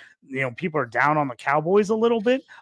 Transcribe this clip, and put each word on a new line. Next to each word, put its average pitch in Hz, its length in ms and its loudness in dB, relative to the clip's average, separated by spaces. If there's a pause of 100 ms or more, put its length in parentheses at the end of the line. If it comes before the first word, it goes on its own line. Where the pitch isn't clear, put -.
(280)
you 135 140 -6
know, 127 100 -2
people 151 280 -4
are 131 60 -2
down 127 320 2
on 147 100 0
the 120 80 -8
Cowboys 170 540 0
a 220 60 0
little 226 260 2
bit. 247 220 0 (180)